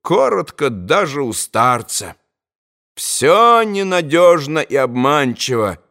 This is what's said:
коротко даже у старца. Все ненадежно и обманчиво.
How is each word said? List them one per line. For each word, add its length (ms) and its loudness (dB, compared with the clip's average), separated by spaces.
коротко 720 -2
даже 500 -2
у 140 -4
старца. 840 -2
Все 680 2
ненадежно 1000 2
и 140 -4
обманчиво. 1040 -2